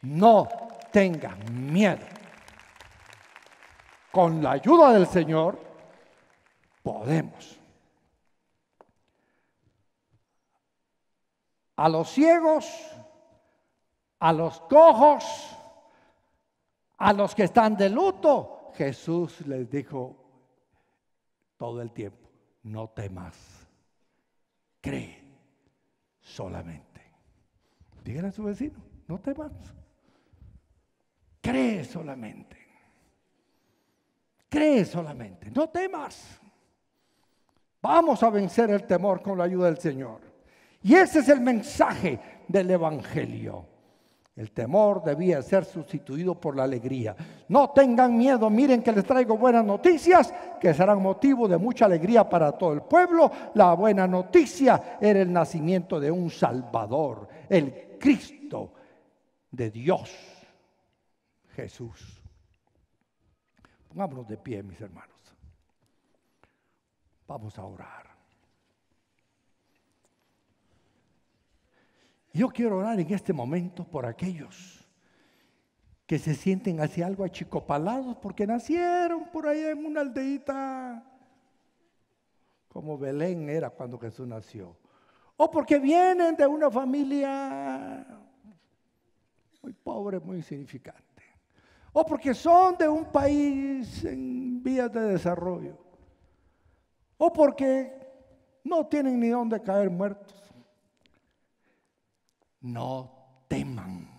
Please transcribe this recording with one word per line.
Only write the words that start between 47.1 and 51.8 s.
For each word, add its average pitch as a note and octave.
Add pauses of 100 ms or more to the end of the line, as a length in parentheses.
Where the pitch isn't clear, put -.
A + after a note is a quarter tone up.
No C4+
tengan B3+
miedo, A#3
miren A#3+
que A#3
les G3
traigo B3+
buenas A#3
noticias D#4+ (280)
que F3
serán F#3+
motivo A#3
de F3
mucha A3+